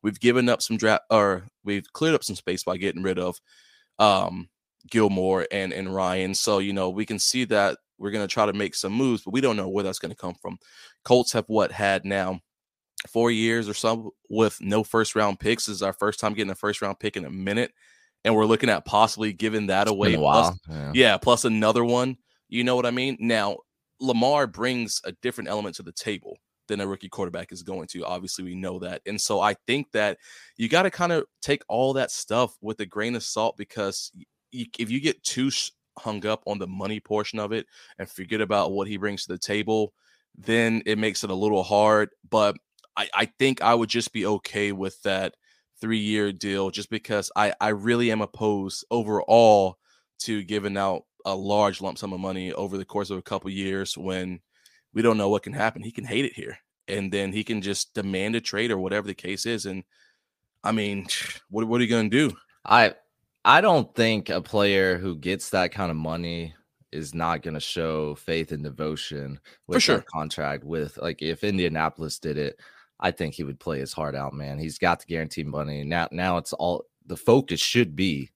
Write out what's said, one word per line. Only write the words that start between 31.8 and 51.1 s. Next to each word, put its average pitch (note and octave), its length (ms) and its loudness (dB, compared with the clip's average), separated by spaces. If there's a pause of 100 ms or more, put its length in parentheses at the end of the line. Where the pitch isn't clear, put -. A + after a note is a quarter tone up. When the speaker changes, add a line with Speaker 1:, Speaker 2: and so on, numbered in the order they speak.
Speaker 1:
that C3 160 0
stuff - 500 0
with G#2+ 200 -8
a G2+ 60 -4
grain A2 300 -4
of A2 80 -6
salt, - 320 -2
because G2+ 580 -6
y-, F2+ 100 -20 (280)
y-, A#2+ 140 -8 (120)
if A2+ 120 -4
you C3 100 0
get D3 240 -2
too C3 260 -2
sh-, - 200 -6 (280)
hung G#2 280 -8
up G#2+ 200 -2
on G2+ 120 -4
the F#2 100 -8
money G2 320 -6
portion G#2+ 380 -4
of G#2 140 -6
it A2+ 140 -6 (320)
and F#2 120 -10
forget G#2+ 320 -4
about G2 300 2
what G2 160 -4
he G#2 100 -8
brings G2+ 260 -6
to - 80 -10
the F2+ 60 -8
table, G#2+ 560 -2 (420)
then A2+ 500 2
it G#2+ 120 0
makes G#2+ 260 -2
it G2+ 60 -6
a F#2+ 40 -2
little G2+ 300 2
hard. G#2 460 4 (180)
But G#2 280 2 (400)
I, G2+ 180 -4
I G#2 100 4 (140)
think C3+ 240 2
I A#2 120 6
would A#2 140 2
just A#2 240 -2
be G2+ 140 -2
okay G#2 460 -2
with F#2+ 300 -6
that F#2+ 320 -2 (460)
three-year G#2+ 520 0
deal, G2 380 -2
just G2+ 200 -10
because G#2+ 460 -2
I, G#2 240 2
I G#2+ 100 2
really A#2 420 2
am G#2+ 80 0
opposed G2+ 680 -2
overall G#2+ 880 6 (420)
to G#2+ 240 -4
giving G2 320 -2
out G2 260 0 (220)